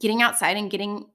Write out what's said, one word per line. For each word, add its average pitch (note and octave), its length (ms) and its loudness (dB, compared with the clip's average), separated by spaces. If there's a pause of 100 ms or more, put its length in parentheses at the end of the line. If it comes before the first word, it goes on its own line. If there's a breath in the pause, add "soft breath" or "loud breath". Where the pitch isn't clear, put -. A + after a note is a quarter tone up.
getting A3+ 220 0
outside G3 340 2
and G#3 140 -6
getting G#3 440 -6